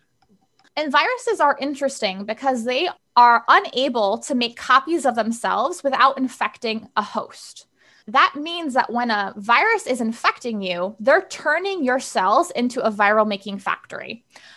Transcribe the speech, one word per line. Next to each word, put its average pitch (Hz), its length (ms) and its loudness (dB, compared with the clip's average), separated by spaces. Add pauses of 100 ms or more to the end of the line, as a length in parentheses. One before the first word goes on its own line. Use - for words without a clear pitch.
(760)
And 302 160 -2
viruses 381 480 0
are 285 200 2
interesting 269 640 -4
because 233 380 -2
they 254 260 -2 (280)
are 240 320 6
unable 247 720 2
to 254 180 -4
make 240 200 -2
copies 269 480 0
of 233 120 0
themselves 226 640 -2
without 269 340 2
infecting 226 800 -6
a 214 60 0
host. - 640 -10 (400)
That 269 300 4
means 320 380 -6
that - 180 0
when 233 180 -2
a 202 260 -2
virus 277 520 2
is 254 120 -2
infecting 226 600 -4
you, 180 380 -4
they're 294 260 4
turning 349 580 -2
your 247 140 0
cells 226 540 2
into 240 280 -2
a 220 100 0
viral 214 360 4
making 202 320 -6
factory. - 640 -10 (320)